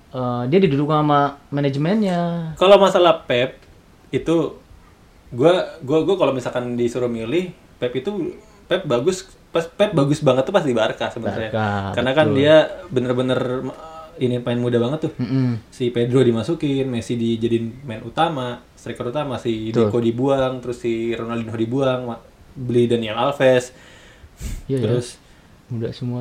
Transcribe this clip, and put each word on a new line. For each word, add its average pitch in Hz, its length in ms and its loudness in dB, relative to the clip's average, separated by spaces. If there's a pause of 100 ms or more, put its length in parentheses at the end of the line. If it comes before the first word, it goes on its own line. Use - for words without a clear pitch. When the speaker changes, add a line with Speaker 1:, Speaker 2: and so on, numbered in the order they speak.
(120)
Speaker 1:
eh, 123 340 -4
dia 151 140 2
didukung 147 360 2
sama 147 540 2
manajemennya. 170 1040 0
Speaker 2:
Kalau 190 220 8
masalah 180 480 4
Pep 127 320 0 (520)
itu, 156 440 -2 (760)
gua, 160 520 2
gua, 151 240 0
gua 196 100 2
kalau 151 160 2
misalkan 123 460 -4
disuruh 120 320 -2
milih, 120 400 -4 (260)
Pep 127 200 -4
itu, 190 420 -6 (280)
Pep 190 200 -2
bagus, 143 400 0 (240)
pas, 165 160 -2
Pep 202 260 0
bagus 147 300 2
banget 131 240 4
tuh - 80 -4
pas 196 80 6
di 143 100 0
Barca 110 380 0
sebenarnya. 110 400 -6
Speaker 1:
Barca, 101 480 -2
Speaker 2:
Karena 120 160 2
kan 156 160 4
Speaker 1:
betul. 139 80 2
Speaker 2:
dia 147 180 8 (320)
bener-bener, 123 520 0 (760)
ini 123 220 -2
pemain 120 240 -4
muda 120 160 0
banget 135 320 -2
tuh. - 80 -8
Speaker 1:
Mm-mm. 123 400 0 (100)
Speaker 2:
Si 123 220 -4
Pedro 120 320 2
dimasukin, 135 640 0
Messi 120 320 -4
dijadiin 113 640 -2
main 113 240 -12
utama, 127 560 -2 (120)
striker 117 360 -10
utama, 139 260 -4
si 113 380 -4
Speaker 1:
Betul. 113 160 2
Speaker 2:
Deco 120 80 0
dibuang, 127 640 0
terus 123 160 -8
si 113 340 -4
Ronaldinho 113 460 -6
dibuang, 127 480 0
ma-, 117 160 -10 (320)
beli 120 320 0
Daniel 113 320 -2
Alves. 131 560 2 (920)
Speaker 1:
Iya, 139 120 -2
ya. 120 80 0
Speaker 2:
Terus 123 320 -2 (500)
Speaker 1:
Muda 117 220 -4
semua 123 320 -6